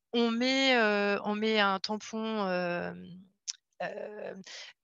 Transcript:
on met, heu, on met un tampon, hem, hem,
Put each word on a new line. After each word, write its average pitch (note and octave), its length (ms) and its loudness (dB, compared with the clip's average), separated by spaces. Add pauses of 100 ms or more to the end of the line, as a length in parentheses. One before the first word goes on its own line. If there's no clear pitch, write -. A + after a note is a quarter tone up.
(120)
on A#3 180 2
met, C4 460 2
heu, G3+ 480 4
on G#3 120 0
met A3 240 2
un G3 200 4
tampon, G#3+ 680 -4
hem, F3 580 -2 (760)
hem, G#3 600 -8 (420)